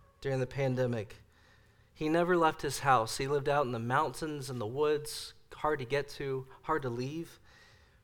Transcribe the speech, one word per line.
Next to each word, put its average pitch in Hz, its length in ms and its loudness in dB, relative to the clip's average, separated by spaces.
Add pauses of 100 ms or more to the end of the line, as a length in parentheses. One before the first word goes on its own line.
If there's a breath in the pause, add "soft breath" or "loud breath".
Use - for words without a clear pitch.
(220)
during 135 180 0
the 127 80 0
pandemic, 127 680 -2 (760 soft breath)
he 156 160 -2
never 175 280 4
left 156 240 4
his 139 180 -4
house. 123 380 4
He 135 100 -2
lived 143 220 0
out 143 160 4
in 120 60 -2
the 120 80 -4
mountains 139 720 -2
and 123 120 -6
the 104 60 -2
woods, 147 640 -2 (200)
hard 151 260 -2
to 127 60 -6
get 139 240 -2
to, 135 360 -6 (180 loud breath)
hard 156 200 0
to 127 60 -2
leave. 135 500 -6 (640 soft breath)